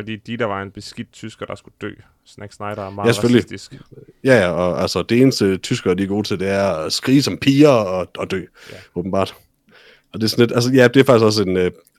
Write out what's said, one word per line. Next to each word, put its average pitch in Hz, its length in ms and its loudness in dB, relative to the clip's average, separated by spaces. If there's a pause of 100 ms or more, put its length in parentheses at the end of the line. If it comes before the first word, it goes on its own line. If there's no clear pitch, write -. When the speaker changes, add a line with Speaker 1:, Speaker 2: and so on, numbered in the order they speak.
Speaker 1:
Fordi 107 160 -12
Dieter 113 300 -8
var 98 160 -6
en 98 80 -12
beskidt 104 420 -16
tysker, - 340 -16
der - 80 -14
skulle - 260 -20
dø. 101 100 -10 (380)
Zack 101 240 -20
Snyder 104 340 -10
er 95 40 -12
meget 101 180 -6
Speaker 2:
Ja, 117 40 4
selvfølgelig. 113 320 2
Speaker 1:
racistisk. - 380 -18 (420)
Speaker 2:
Ja, 127 160 4
ja, 90 80 2
og 87 340 -2
altså, 90 200 -2
det 117 200 0
eneste 107 340 2
tyskere, 92 380 -4
de 95 80 -2
er 98 40 -2
gode 101 220 -4
til, 92 120 -6
det 95 80 -4
er 98 160 -2
at 82 280 -4
skrige 135 300 2
som 92 160 -6
piger 139 300 4
og, 92 380 0 (120)
og - 120 -8
dø, 95 100 -4 (320)
Speaker 1:
Ja. - 40 -18 (180)
Speaker 2:
åbenbart. 95 400 -4 (800)
Og 101 80 -10
det 110 60 0
er - 20 0
sådan - 140 2
lidt, 117 100 2
altså, 120 220 0
ja, 123 140 8
det 135 120 6
er 127 40 6
faktisk 117 200 6
også 107 180 2
en, 92 140 -2
øh, 90 140 0 (280)